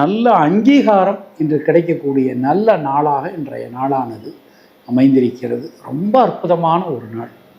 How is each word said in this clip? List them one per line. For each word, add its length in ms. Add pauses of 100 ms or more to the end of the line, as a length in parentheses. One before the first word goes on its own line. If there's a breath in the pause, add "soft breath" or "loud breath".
நல்ல 240 (220)
அங்கீகாரம் 760 (220)
இன்று 140 (100)
கிடைக்கக்கூடிய 680 (120)
நல்ல 280 (140)
நாளாக 480
இன்றைய 280 (120)
நாளானது 520 (580 soft breath)
அமைந்திருக்கிறது. 800 (220)
ரொம்ப 260 (120)
அற்புதமான 580 (120)
ஒரு 200
நாள் 160 (280)